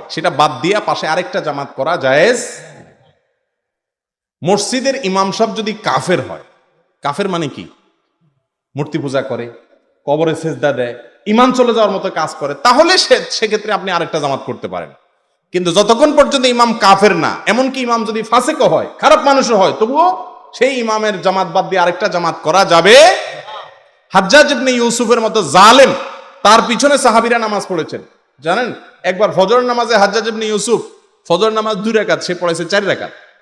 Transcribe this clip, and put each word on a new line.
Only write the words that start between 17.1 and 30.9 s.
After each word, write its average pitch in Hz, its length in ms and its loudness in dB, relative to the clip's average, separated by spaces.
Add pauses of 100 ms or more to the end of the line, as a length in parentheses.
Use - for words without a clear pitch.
না, 120 200 -2 (100)
এমনকি 262 340 0
ইমাম 233 240 -2
যদি 220 180 -6
ফাসেকও 277 460 0
হয়, 143 180 0 (120)
খারাপ 277 220 2
মানুষও 262 360 2
হয়, 180 240 2
তবুও 311 460 0 (280)
সেই 254 260 0
ইমামের 214 420 -2
জামাত 190 260 0
বাদ 175 200 -2
দিয়ে 185 120 0
আরেকটা 180 280 0
জামাত 170 340 -2
করা 180 220 2
যাবে। 196 440 6 (1040)
হাজ্জাজ 247 400 4
ইবনে 254 180 -2
ইউসুফের 233 500 0
মতো 214 220 0
জালেম, 202 520 6 (480)
তার 220 240 6
পিছনে 269 320 0
সাহাবীরা 233 400 2
নামাজ 214 300 -4
পড়েছেন। 151 340 -8 (380)
জানেন, 185 320 -4 (300)
একবার 185 300 0
ফজর 190 280 2
নামাজে 233 360 -2
হাজ্জাজ 202 320 2
ইবনে 220 180 -6
ইউসুফ, 214 340 -2 (480)